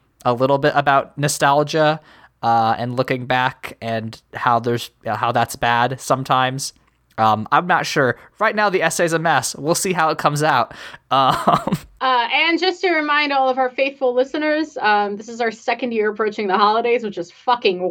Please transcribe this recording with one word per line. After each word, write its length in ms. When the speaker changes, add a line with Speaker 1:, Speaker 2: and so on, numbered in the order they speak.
Speaker 1:
a 80
little 260
bit 160
about 420
nostalgia, 840
uh, 360
and 180
looking 300
back 540
and 400
how 260
there's, 300
how 260
that's 240
bad 440
sometimes. 720
Um, 340
I'm 160
not 180
sure. 320
Right 160
now, 160
the 120
essay's 300
a 60
mess. 380
We'll 180
see 180
how 180
it 80
comes 240
out. 360
<laughs> 40
Um, 680
Speaker 2:
Uh, 320
and 280
just 220
to 100
remind 400
all 160
of 100
our 120
faithful 440
listeners, 640
um, 400
this 120
is 120
our 100
second 420
year 200
approaching 340
the 120
holidays, 440
which 160
is 140
fucking 480